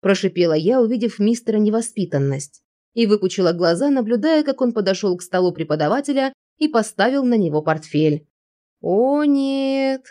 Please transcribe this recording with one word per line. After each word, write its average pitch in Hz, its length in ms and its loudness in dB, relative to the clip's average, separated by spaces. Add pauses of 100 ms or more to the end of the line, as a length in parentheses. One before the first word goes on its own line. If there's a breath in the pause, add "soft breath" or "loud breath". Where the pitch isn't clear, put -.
прошипела 185 520 0
я, 196 300 2
увидев 226 360 -2
мистера 214 380 0
Невоспитанность. 175 1040 -2 (300)
И 226 140 0
выпучила 190 460 0
глаза, 175 360 0
наблюдая, 269 560 0
как 277 160 -4
он 247 120 0
подошёл 190 440 -2
к 180 60 -14
столу 180 300 0
преподавателя 175 800 -2 (260)
и 311 100 0
поставил 254 560 0
на 240 120 2
него 156 260 0
портфель. 151 680 0 (520)
"О, 254 440 2
нет!" 269 880 0